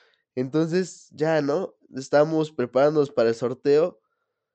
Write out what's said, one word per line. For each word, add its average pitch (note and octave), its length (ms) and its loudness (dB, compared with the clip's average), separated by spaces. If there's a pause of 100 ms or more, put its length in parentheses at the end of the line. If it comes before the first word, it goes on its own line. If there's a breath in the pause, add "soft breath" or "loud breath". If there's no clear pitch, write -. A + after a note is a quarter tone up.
(360 soft breath)
Entonces, D#3+ 760 -4
ya, D#3 300 0
¿no? D3 340 -4 (200)
Estamos D3+ 560 0
preparándonos C#3+ 600 0
para A#2 180 2
el A2+ 60 -2
sorteo. C#3+ 680 0 (540)